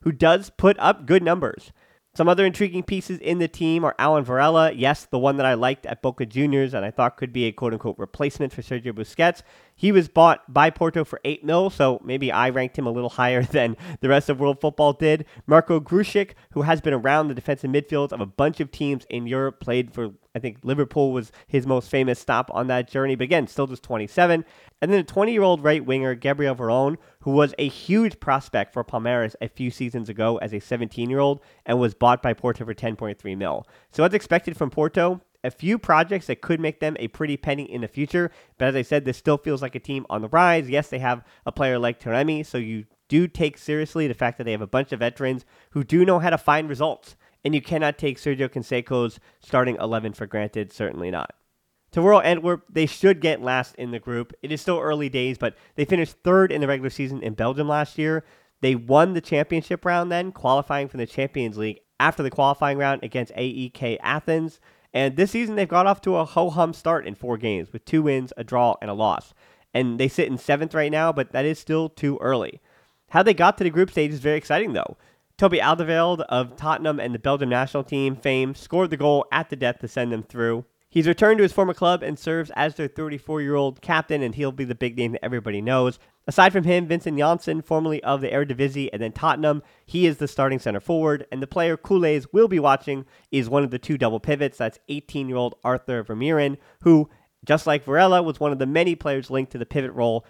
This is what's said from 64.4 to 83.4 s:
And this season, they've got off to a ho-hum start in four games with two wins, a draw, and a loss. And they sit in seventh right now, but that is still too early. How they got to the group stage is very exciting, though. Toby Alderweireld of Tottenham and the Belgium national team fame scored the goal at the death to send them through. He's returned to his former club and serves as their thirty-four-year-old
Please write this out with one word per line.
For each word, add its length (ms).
And 220
this 160
season, 240
they've 120
got 200
off 140
to 160
a 80
ho-hum 480
start 340
in 80
four 220
games 340
with 140
two 160
wins, 340
a 80
draw, 380
and 100
a 40
loss. 380
And 260
they 100
sit 180
in 100
seventh 360
right 180
now, 220
but 180
that 140
is 140
still 280
too 320
early. 400
How 120
they 100
got 240
to 60
the 60
group 220
stage 200
is 80
very 180
exciting, 360
though. 240
Toby 220
Alderweireld 720
of 260
Tottenham 440
and 140
the 60
Belgium 300
national 340
team 320
fame 400
scored 340
the 80
goal 340
at 180
the 60
death 240
to 80
send 240
them 120
through. 420
He's 160
returned 320
to 60
his 100
former 220
club 260
and 160
serves 380
as 180
their 140
thirty-four-year-old 920